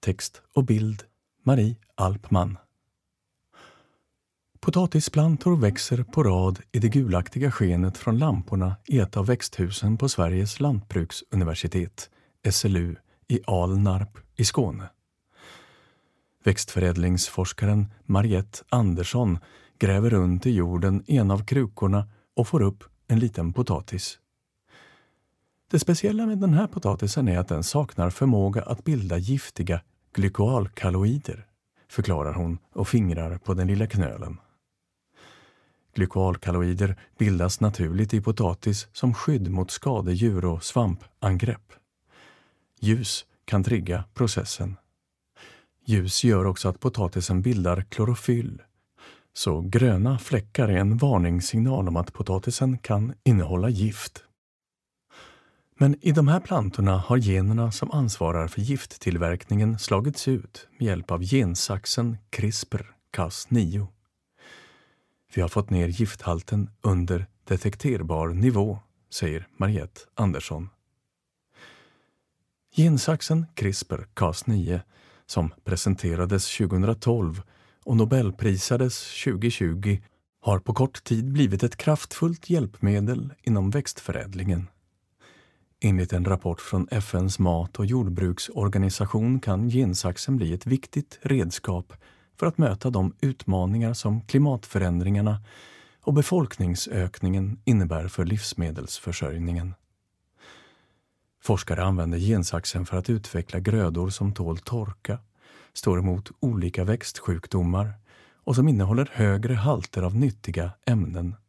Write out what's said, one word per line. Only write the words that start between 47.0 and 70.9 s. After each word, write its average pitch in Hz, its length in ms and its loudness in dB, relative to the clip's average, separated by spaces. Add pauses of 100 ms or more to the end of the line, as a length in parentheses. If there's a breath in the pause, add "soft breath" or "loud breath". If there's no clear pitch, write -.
bildar 95 460 0
klorofyll. 120 720 -2 (720 loud breath)
Så 82 280 -2
gröna 113 580 2
fläckar 113 500 -2
är 98 80 2
en 101 200 4
varningssignal 107 920 2
om 82 80 -2
att 85 160 -2
potatisen 123 680 -2
kan 110 440 -2
innehålla 92 460 4
gift. 107 560 -4 (1500 loud breath)
Men 143 240 6
i 165 120 2
de 147 160 4
här 170 120 4
plantorna 98 580 0
har 120 180 0
generna 107 560 2
som - 180 -6
ansvarar 85 580 -2
för - 120 -8
gifttillverkningen 104 1160 -2
slagits 113 500 -2
ut - 400 -4 (100)
med 120 80 0
hjälp 90 240 -2
av 87 120 -2
gensaxen 104 920 0 (140)
crispr - 520 -4 (280)
Cas - 400 -6
nio. 101 380 0 (1500 loud breath)
Vi - 60 -2
har 85 80 0
fått 104 220 -2
ner 87 180 2
gifthalten 95 840 -2 (100)
under 90 460 0 (180)
detekterbar 85 840 -2
nivå, 104 500 2 (320)
säger 82 460 -6
Mariette 95 440 -2 (140)
Andersson. 85 540 -4 (2000 loud breath)